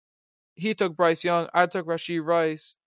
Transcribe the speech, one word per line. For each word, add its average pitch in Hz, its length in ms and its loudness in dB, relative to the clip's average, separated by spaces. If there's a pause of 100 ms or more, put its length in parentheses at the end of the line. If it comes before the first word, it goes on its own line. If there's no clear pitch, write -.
(540)
He 208 180 -2
took 185 240 0
Bryce 165 280 2
Young, 170 280 0
I 175 140 4
took 180 200 -6
Rashee 165 380 -4
Rice, 160 520 -2 (100)